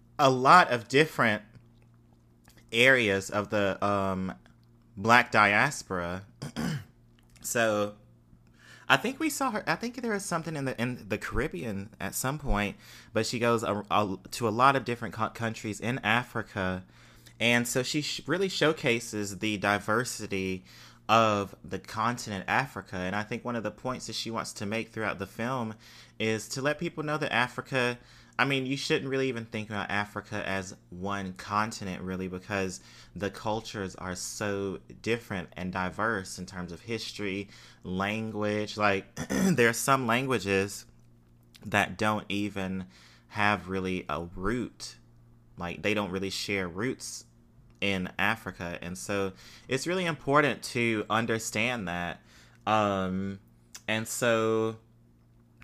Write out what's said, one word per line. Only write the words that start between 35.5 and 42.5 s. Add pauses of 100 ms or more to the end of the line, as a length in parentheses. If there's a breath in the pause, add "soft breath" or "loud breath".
and
diverse
in
terms
of
history, (340 loud breath)
language.
Like,
<clears throat>
there
are
some
languages (800)
that
don't
even (420 loud breath)